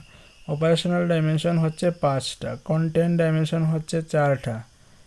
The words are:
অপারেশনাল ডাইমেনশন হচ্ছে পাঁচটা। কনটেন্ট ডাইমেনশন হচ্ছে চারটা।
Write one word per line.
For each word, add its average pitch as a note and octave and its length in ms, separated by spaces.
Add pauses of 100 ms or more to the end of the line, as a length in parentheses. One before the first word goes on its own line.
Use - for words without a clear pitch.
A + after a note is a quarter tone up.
(480)
অপারেশনাল E3 600
ডাইমেনশন D#3+ 500
হচ্ছে D#3+ 340
পাঁচটা। C3+ 760
কনটেন্ট E3 540
ডাইমেনশন D#3+ 440
হচ্ছে D#3+ 380
চারটা। C3+ 640 (440)